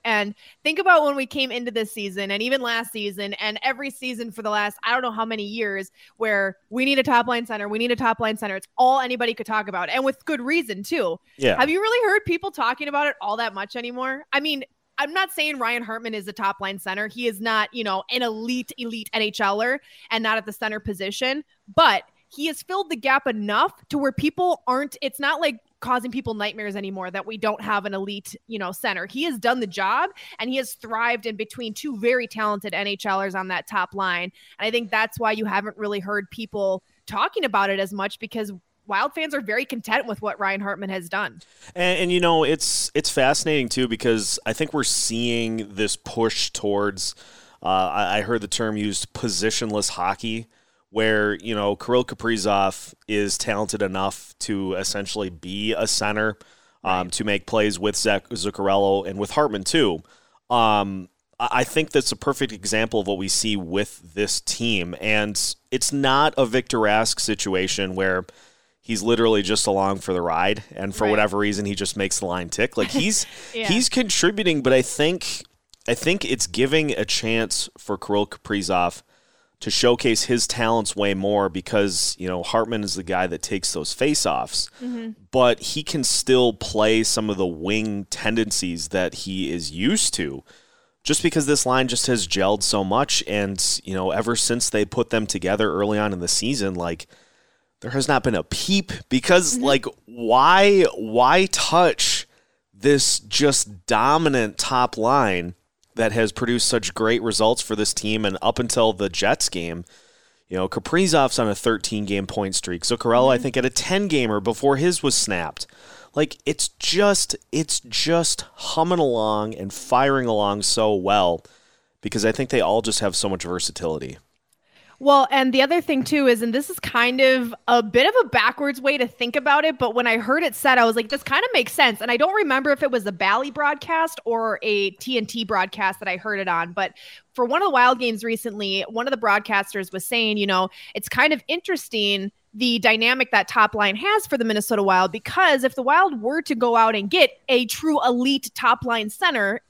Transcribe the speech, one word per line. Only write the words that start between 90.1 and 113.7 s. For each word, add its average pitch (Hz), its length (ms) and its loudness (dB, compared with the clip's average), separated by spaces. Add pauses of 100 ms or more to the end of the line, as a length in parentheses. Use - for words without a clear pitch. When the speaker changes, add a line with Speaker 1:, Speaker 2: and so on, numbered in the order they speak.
Speaker 2:
to, 69 280 -6 (640)
just - 180 0
because 156 220 2
this 139 200 2
line 127 220 2
just 117 200 -2
has 110 200 0
gelled 98 360 2
so 101 200 0
much. 110 420 0
And, 101 600 -2
you 95 80 -6
know, 92 180 0
ever 113 240 0
since 120 340 0
they 107 140 0
put 117 280 -2
them 110 140 0
together 98 460 0
early 104 260 0
on 104 140 0
in 90 80 -4
the 87 80 -4
season, 104 480 -2
like, 85 320 -6 (720)
there 117 120 -10
has 135 160 -2
not 135 160 2
been 117 120 2
a 80 80 -2
peep, - 480 -2 (160)
because, 147 480 4
Speaker 1:
Mm-hmm. 123 80 -2
Speaker 2:
like, 139 220 2 (200)
why, 151 800 6 (120)
why 123 560 4
touch - 760 2 (460)
this 131 480 4
just 107 640 0
dominant 127 720 2
top 123 400 0
line 107 580 2 (400)
that 113 180 2
has 110 180 2
produced 120 360 0
such 110 260 0
great 113 280 2
results 110 400 2
for 113 140 -6
this 104 180 0
team? 107 300 -2
And 95 180 0
up 117 160 2
until 113 360 2
the 95 160 -2
Jets 101 400 0
game, 85 340 -6 (640)
you 92 80 -8
know, 92 140 -2
Kaprizov's 160 680 2
on 113 120 2
a 101 40 0
thirteen 107 520 -2
game 98 200 -2
point 98 300 -4
streak. 87 280 -4
Zuccarello, 120 460 4
I 127 60 6
Speaker 1:
Mm-hmm. 123 80 0
Speaker 2:
think, 127 120 -4
had 127 100 2
a 127 40 0
ten 196 380 0